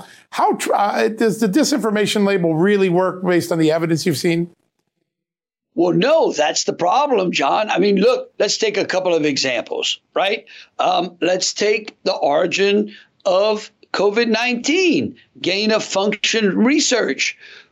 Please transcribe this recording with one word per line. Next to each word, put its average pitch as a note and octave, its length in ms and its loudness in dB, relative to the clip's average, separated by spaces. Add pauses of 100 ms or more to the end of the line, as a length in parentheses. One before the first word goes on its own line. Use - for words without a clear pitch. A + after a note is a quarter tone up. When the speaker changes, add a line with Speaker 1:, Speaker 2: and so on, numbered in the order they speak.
(320)
Speaker 1:
How - 220 0
tr-, - 200 -2
uh, A3 360 0
does A3 300 -2
the A3+ 80 0
disinformation G#3+ 760 0
label F3+ 300 0
really F#3+ 340 2
work F3+ 340 0
based F3 280 0
on E3+ 80 0
the D#3+ 120 4
evidence D#3+ 340 0
you've D#3+ 120 0
seen? E3+ 340 -2 (1200)
Speaker 2:
Well, E3+ 180 2
no, A#3 380 2
that's D3 320 -2
the - 100 -2
problem, A#3+ 580 0
John. E3+ 380 0
I - 80 -2
mean, G3+ 200 4
look, B3 420 0
let's G3+ 180 0
take G#3+ 220 -2
a E3 60 0
couple F3+ 280 -2
of D#3 120 2
examples, B2+ 760 -4 (160)
right? G3 300 -2 (340)
Um, F3+ 420 -2
let's F3+ 320 0
take G#3+ 480 -2
the C#3+ 140 -2
origin G3 800 0 (300)
of G#3 460 0 (220)
covid G#3 360 0
nineteen, A#3+ 840 0 (240)
gain G3 320 -2
of G#3+ 120 0
function G3+ 720 -2
research. A3 800 0 (340)